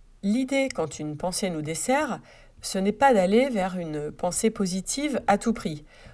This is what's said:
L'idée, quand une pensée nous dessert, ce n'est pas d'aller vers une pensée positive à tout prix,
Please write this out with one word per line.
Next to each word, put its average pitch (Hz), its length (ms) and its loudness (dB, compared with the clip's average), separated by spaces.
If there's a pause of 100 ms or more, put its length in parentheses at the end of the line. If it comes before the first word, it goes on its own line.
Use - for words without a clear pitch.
(240)
L'idée, 262 500 0
quand 160 260 -4
une 151 160 -6
pensée 180 360 -2
nous 160 100 -4
dessert, 190 600 -2 (400)
ce - 180 -4
n'est 196 140 2
pas 277 200 6
d'aller 214 360 6
vers 185 280 0
une 151 340 -6
pensée 180 380 0
positive 220 800 -2
à 202 100 4
tout 226 160 -2
prix, 156 320 -6 (280)